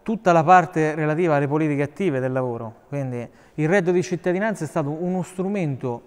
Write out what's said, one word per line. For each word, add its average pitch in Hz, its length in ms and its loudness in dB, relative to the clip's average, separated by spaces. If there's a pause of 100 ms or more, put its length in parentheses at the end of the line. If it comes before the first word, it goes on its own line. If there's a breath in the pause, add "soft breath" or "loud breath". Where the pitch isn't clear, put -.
tutta 202 300 -2
la 165 120 6
parte 160 520 4
relativa 156 400 2
alle 143 120 2
politiche 147 360 0
attive 147 360 -2
del 127 120 -2
lavoro, 117 420 -4 (160)
quindi 127 380 -6 (300 soft breath)
il 156 120 0
reddito 185 220 2
di 180 120 2
cittadinanza 185 640 -2
è - 20 -10
stato 143 240 -4
uno 180 320 -4
strumento 151 840 -4